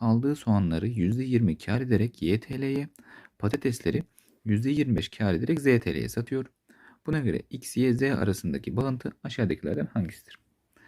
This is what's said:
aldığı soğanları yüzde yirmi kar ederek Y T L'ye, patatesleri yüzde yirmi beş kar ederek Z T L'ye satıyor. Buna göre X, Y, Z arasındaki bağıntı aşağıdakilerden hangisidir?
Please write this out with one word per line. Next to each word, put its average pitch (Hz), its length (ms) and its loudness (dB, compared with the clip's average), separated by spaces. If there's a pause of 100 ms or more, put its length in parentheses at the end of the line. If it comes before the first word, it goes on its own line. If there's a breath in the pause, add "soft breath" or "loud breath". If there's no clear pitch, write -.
aldığı 120 360 2
soğanları 98 500 2
yüzde 113 380 0
yirmi 120 340 2
kar 110 220 -2
ederek 120 420 0
Y 90 180 2
T 131 200 -8
L'ye, 139 280 -2 (500 loud breath)
patatesleri - 680 -2 (400 soft breath)
yüzde 110 260 2
yirmi 139 260 2
beş 98 120 -2
kar 98 260 0
ederek 135 260 0
Z 139 40 -4
T 120 300 4
L'ye 64 140 -4
satıyor. 127 380 -4 (600 soft breath)
Buna 151 140 0
göre 95 300 0
X, - 260 -10
Y, 123 180 4
Z 127 80 0
arasındaki 95 760 0
bağıntı 127 360 -2 (100)
aşağıdakilerden - 640 -2
hangisidir? - 520 -6 (500 loud breath)